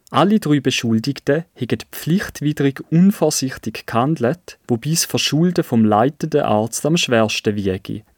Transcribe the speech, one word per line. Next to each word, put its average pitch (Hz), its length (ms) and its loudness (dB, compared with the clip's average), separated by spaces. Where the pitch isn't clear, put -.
Alle 202 300 4
drei 147 200 2
Beschuldigten 131 840 -2
hätten 120 240 -4
pflichtwidrig 147 880 -2
unvorsichtig 160 960 0
gehandelt, 127 720 -2
wobei 120 220 -2
das 165 160 0
Verschulden 165 580 0
vom 113 220 2
leitenden 139 560 2
Arzt 107 420 -2
am 160 140 2
schwersten 110 580 0
wiege, 98 460 -4